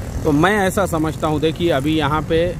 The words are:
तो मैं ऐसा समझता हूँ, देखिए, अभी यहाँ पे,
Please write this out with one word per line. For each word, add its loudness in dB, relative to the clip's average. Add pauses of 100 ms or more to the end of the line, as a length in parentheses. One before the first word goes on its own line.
(240)
तो 2
मैं 4
ऐसा 0
समझता -2
हूँ, 0
देखिए, 0
अभी 0
यहाँ 0
पे, 0